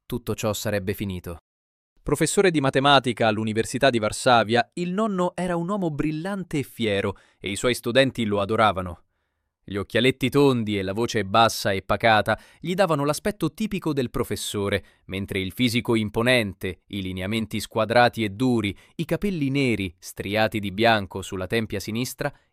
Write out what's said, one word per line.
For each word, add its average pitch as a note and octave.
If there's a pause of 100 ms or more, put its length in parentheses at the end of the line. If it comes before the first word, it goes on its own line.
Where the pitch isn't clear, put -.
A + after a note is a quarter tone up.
tutto A2+
ciò G#2+
sarebbe G2+
finito. F2+ (640)
Professore F3
di D3+
matematica C3+
all'Università A2
di A#2+
Varsavia, A2+
il F3
nonno F#3
era F3
un E3+
uomo F#3+
brillante D#3
e C3+
fiero G2+ (200)
e -
i G2+
suoi B2
studenti A#2+
lo G2+
adoravano. G2 (580)
Gli F#2+
occhialetti A#2+
tondi A#2+
e F#2+
la F#2+
voce A2+
bassa A2
e G2
pacata G#2+ (180)
gli E3
davano E3
l'aspetto D#3
tipico G3+
del C3+
professore, G2+ (200)
mentre G2
il F#2+
fisico A#2
imponente, A2
i G2+
lineamenti G2
squadrati A2+
e G2+
duri, A2 (200)
i D#3+
capelli E3
neri A#2
striati G#2+
di G2
bianco G#2
sulla F#2
tempia G#2+
sinistra B2+ (200)